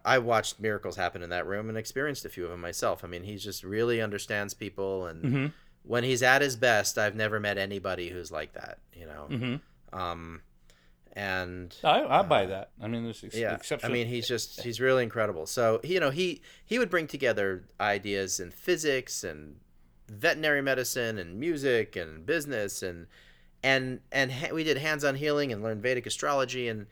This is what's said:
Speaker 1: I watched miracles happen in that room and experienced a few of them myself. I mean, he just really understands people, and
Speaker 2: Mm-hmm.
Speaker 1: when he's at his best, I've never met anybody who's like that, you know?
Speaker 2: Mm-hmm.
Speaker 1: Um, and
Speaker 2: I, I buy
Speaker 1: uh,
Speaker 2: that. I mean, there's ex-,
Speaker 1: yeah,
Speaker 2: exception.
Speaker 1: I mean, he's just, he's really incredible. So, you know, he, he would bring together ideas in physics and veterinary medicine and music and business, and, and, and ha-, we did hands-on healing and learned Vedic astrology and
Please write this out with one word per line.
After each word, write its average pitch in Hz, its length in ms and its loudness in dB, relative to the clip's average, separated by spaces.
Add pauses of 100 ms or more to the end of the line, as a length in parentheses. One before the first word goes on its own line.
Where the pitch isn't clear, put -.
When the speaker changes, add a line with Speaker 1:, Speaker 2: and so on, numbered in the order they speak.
Speaker 1:
I 131 140 6
watched 113 420 2
miracles 101 360 -2
happen 90 260 -2
in 85 80 -8
that 87 160 0
room 104 220 -4
and 110 80 -6
experienced 135 480 -4
a 82 60 -12
few 87 140 -6
of 85 60 -4
them 87 120 -8
myself. 87 420 -2
I 85 40 -10
mean, 87 160 -8
he 104 120 -8
just 98 280 -8
really 113 360 2
understands 101 540 -2
people, 95 520 -4
and 82 180 -8
Speaker 2:
Mm-hmm. 135 220 2 (360)
Speaker 1:
when 120 220 0
he's 127 180 2
at 131 180 8
his 135 160 2
best, 110 400 4
I've 107 200 2
never 107 240 0
met 101 180 0
anybody 95 500 -2
who's 87 240 -8
like 78 220 -8
that, - 240 -12 (160)
you 85 100 -16
know? 76 240 -12
Speaker 2:
Mm-hmm. 127 720 -6
Speaker 1:
Um, 85 440 -6 (720)
and 92 680 -4
Speaker 2:
I, 180 200 6 (160)
I - 20 4
buy 139 220 4
Speaker 1:
uh, 92 60 -2
Speaker 2:
that. 95 200 -6 (100)
I 104 80 -8
mean, 117 160 -2
there's 113 200 -8
ex-, 104 120 -10
Speaker 1:
yeah, 110 200 0
Speaker 2:
exception. 123 340 -4
Speaker 1:
I - 20 2
mean, 120 140 2
he's 120 220 -2
just, - 340 -4
he's 120 180 -6
really 131 220 6
incredible. 107 420 0
So, 113 380 4
you 180 180 0
know, 143 100 4
he, 170 300 0 (240)
he 226 140 0
would 240 100 2
bring 165 200 2
together 101 560 2 (160)
ideas 101 600 0
in 87 120 -10
physics 156 720 0
and 76 320 -10 (520)
veterinary 147 540 2
medicine 123 560 0
and 87 200 -8
music 135 580 2
and 80 280 -8
business, 139 580 -2
and, 87 260 -8 (540)
and, 131 380 2 (100)
and 131 220 2
ha-, 143 220 -4
we 160 100 0
did 147 140 4
hands-on 147 380 0
healing 147 360 0
and 104 100 -4
learned 110 200 -2
Vedic 123 240 0
astrology 127 600 0
and 107 240 -6